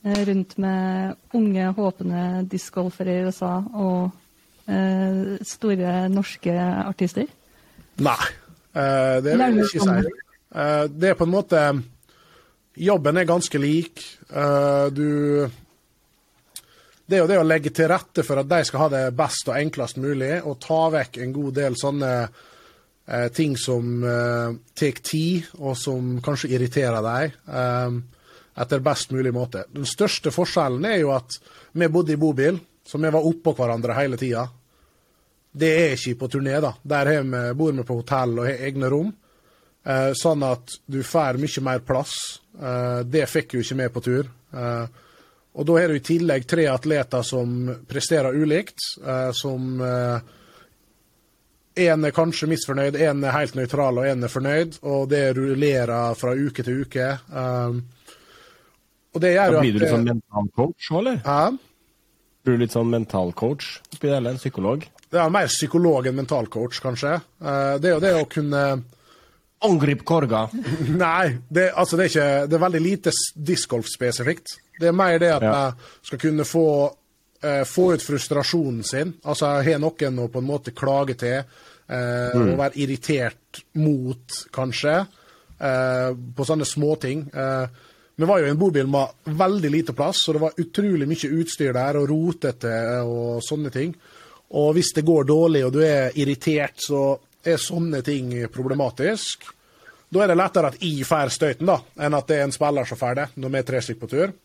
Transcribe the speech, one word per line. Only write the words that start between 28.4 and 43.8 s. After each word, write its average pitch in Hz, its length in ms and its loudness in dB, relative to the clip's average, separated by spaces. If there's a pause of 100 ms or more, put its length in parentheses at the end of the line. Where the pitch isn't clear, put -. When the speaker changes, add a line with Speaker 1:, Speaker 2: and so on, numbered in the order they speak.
Speaker 2:
etter 135 160 -2
best 139 320 -2
mulig 127 240 0
måte. 123 340 -6
Den 143 140 -8
største - 480 -2
forskjellen 160 560 0
er 208 120 2
jo 143 120 2
at 127 260 -4 (360)
vi 165 180 2
bodde 160 240 2
i - 0 -
bobil, 151 420 2 (300)
så - 80 -10
vi 156 140 0
var 160 100 4
oppå 165 320 2
hverandre 117 480 -2
hele 135 160 0
tida. 123 320 -4 (1040)
Det 160 360 4
er - 20 -2
ikke 123 320 -4
på 120 80 -6
turné 139 260 0
da. 143 140 0 (100)
Der 143 220 0
har 147 180 2
vi, 123 300 -2
bor 151 200 0
vi 131 100 -4
på 120 200 -4
hotell 123 360 0
og 120 80 -2
har 131 180 -4
egne 135 240 -2
rom. 160 240 0 (760)
Eh, 135 240 0
sånn 151 320 0
at 127 300 -4 (160)
du 135 100 -4
får 131 400 0
mye 139 240 -4
mer 131 140 0
plass. - 640 -8 (200)
Eh, 123 480 -4
det 147 220 2
fikk - 240 -4
jo 120 60 -2
ikke 131 180 -4
vi 131 100 -2